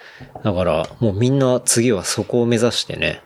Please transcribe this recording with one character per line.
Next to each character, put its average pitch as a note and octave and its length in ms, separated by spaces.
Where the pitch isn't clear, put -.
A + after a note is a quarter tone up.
だ G#2+ 120
か F2+ 100
ら、 D#2+ 240
も A2+ 120
う - 20
み A2 160
ん C#3 100
な B2+ 220
次 A#2+ 320
は F#2 120
そ - 200
こ B2 160
を A#2 60
目 A#2+ 100
指 A2+ 160
し - 140
て - 100
ね D#2 300